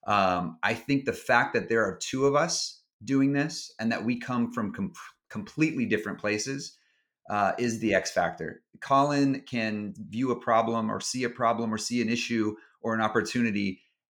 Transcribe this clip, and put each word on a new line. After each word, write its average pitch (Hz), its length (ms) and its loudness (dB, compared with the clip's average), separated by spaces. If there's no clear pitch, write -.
Um, 92 560 2
I 104 140 2
think 139 300 0
the 113 80 0
fact 127 420 2
that 110 120 0
there 113 160 4
are 95 140 -2
two 131 280 -2
of 139 100 6
us 165 440 0
doing 135 300 2
this 147 460 -4
and 113 120 0
that 104 120 -2
we 120 160 0
come 120 320 -2
from 104 220 -4
com-, 95 200 -6
completely 143 560 -2
different 104 340 -2
places, 107 580 -4
uh, 101 280 2
is 117 220 0
the 104 140 2
X 95 180 2
factor. 82 500 -2
Colin 139 600 2
can 107 520 -4
view 123 220 -2
a 120 80 -2
problem 113 520 2
or 101 80 -2
see - 240 -4
a 120 60 0
problem 117 440 0
or 110 40 -2
see 120 240 -2
an 110 80 0
issue 113 460 0
or 113 120 -2
an 110 80 0
opportunity 107 800 0